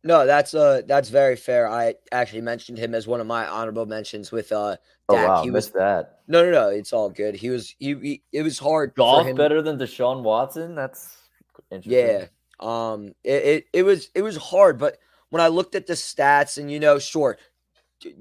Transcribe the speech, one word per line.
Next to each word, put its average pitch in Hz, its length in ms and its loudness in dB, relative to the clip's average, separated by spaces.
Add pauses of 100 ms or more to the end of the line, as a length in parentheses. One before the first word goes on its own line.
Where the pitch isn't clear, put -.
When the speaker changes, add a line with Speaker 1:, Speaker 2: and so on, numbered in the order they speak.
Speaker 1:
No, 156 220 4
that's, 143 300 2
uh, 143 320 4
that's 135 240 0
very 131 260 2
fair. 120 320 0
I 117 280 -2 (160)
actually 120 280 -4
mentioned 117 380 -10
him 117 160 -6
as 110 120 -6
one 120 140 -4
of 110 60 -8
my 113 200 -4
honorable 110 380 -6
mentions 107 480 -12
with, 113 180 -8
uh, 104 260 -4 (340)
Speaker 2:
Oh, 101 40 4
Speaker 1:
Dak. 92 140 2
Speaker 2:
wow, 90 140 2
Speaker 1:
He 80 80 -6
Speaker 2:
missed - 240 -4
Speaker 1:
was 95 60 -2
Speaker 2:
that. 95 460 -2
Speaker 1:
No, 165 180 4
no, 180 60 2
no, 131 180 2
it's 101 260 -6
all 107 160 -2
good. 104 240 -6
He 104 160 -8
was, 123 300 -8
he, 139 160 -6
he, 143 260 -10 (100)
it 147 100 -4
was 151 160 -4
hard 147 340 0
for - 60 -2
Speaker 2:
Goff 131 280 6
Speaker 1:
him. 131 100 -4
Speaker 2:
better 147 240 4
than 151 160 -4
Deshaun 127 460 -4
Watson? 131 520 -2
That's - 440 -12 (520)
interesting. 107 580 0 (340)
Speaker 1:
Yeah. 113 300 -4
Um, 104 220 -14 (100)
it, 139 200 0
it, 151 300 0
it 180 80 2
was, 190 320 0
it 185 80 -2
was 208 140 -6
hard, 175 420 4
but 143 180 -2 (340)
when 165 120 0
I 165 60 6
looked 175 260 -2
at 190 120 -6
the 170 80 -4
stats 143 640 0
and, 143 140 -10
you 147 100 -6
know, 147 180 6
sure, 139 380 -2 (640)
D-, - 200 -20